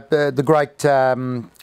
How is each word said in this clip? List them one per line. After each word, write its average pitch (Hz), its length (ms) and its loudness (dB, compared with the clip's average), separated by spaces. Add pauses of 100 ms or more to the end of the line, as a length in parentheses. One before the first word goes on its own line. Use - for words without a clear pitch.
the, 147 260 0
the 135 100 -2
great, 147 400 0
um, 127 680 0 (120)